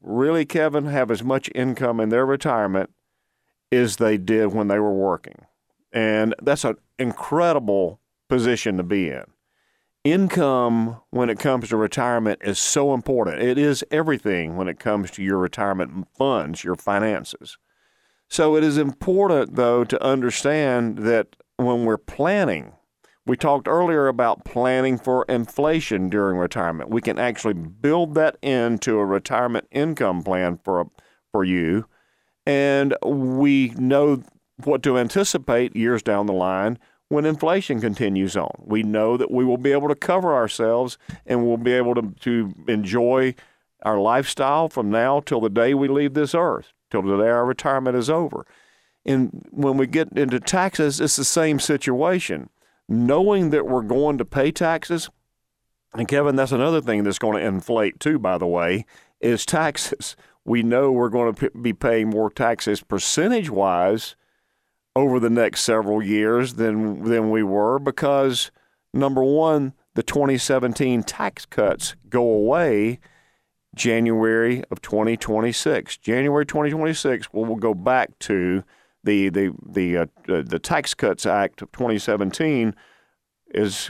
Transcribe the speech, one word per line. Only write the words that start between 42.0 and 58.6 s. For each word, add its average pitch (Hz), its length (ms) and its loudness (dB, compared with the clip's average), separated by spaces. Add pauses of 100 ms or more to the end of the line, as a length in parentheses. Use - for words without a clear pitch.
to 117 320 -2 (160)
enjoy 120 640 0 (480)
our 107 160 0
lifestyle 135 720 0
from 110 200 -2
now 123 300 2
till 135 220 -2
the 110 80 0
day 117 240 2
we 139 160 0
leave 143 240 0
this 143 200 0
earth, 170 380 -2 (180)
till 104 120 0
the 98 160 2
day 107 100 4
our 120 180 2
retirement 131 520 0
is 120 120 0
over. 160 360 -2 (600)
And 131 460 0
when 139 240 0
we 135 100 2
get 156 300 -2
into 127 240 0
taxes, 165 640 -2
it's - 160 0
the 139 80 -4
same 156 340 0
situation. 139 920 -2 (400)
Knowing 160 600 2
that 139 180 2
we're 127 140 0
going 135 360 0
to 117 60 -4
pay 139 260 0
taxes, 165 600 -2 (840)
and 113 140 -4
Kevin, 143 300 2
that's 135 160 0
another 151 260 2
thing 113 240 0
that's 101 160 -2
gonna 107 200 0
inflate 101 600 0
too, 151 180 0
by 92 200 0
the 87 100 -2
way, 87 380 0 (340)